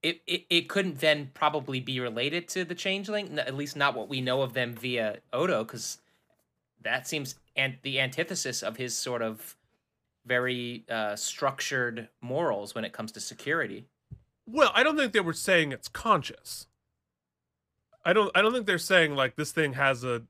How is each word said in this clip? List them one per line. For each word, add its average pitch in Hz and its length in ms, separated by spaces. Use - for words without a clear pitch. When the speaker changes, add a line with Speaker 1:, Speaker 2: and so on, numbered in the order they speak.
Speaker 1:
it, 170 240
it, - 240
it 170 200
couldn't 185 300
then 147 360
probably 143 440
be 127 200
related 127 500
to 185 160
the 165 80
Changeling, 196 560
n-, 151 100
at 131 160
least 139 220
not 143 180
what 110 140
we 135 120
know 127 200
of 123 120
them 123 200
via 117 440
Odo, 135 320
'cause - 360
that 127 260
seems 143 280
an-, 135 280
the 135 160
antithesis 135 640
of 113 140
his 123 200
sort 120 240
of 110 340
very, 123 640
uh, 110 260
structured 123 920
morals 123 520
when 113 120
it - 80
comes 110 180
to - 80
security. 113 680
Speaker 2:
Well, 240 260
I 226 100
don't 302 140
think 262 160
they 220 60
were 170 140
saying 165 380
it's - 160
conscious. - 800
I 170 100
don't, 208 220
I 185 60
don't 220 120
think 247 120
they're 190 140
saying, 165 360
like, 131 200
this 151 160
thing 147 220
has 135 300
a 120 260